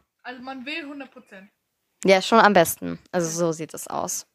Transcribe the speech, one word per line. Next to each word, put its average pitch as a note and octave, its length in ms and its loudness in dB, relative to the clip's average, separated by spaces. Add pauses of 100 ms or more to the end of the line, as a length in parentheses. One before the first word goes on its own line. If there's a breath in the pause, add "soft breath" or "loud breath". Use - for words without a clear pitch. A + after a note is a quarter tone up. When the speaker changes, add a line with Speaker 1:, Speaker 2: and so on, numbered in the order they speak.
(240)
Speaker 1:
Also B3 180 -16
man C4 240 -14
will D#4 220 -10
hundert C#4 240 -16
Prozent. G3+ 380 -20 (540)
Speaker 2:
ja, F#3+ 180 4
schon A3+ 180 4
am G#3 140 8
besten. E3+ 460 2 (120)
Also F3 160 -2
Speaker 1:
Okay. D#3+ 100 -6
Speaker 2:
so E3+ 140 0
sieht D#3 240 -10
es - 120 -14
aus. - 480 -8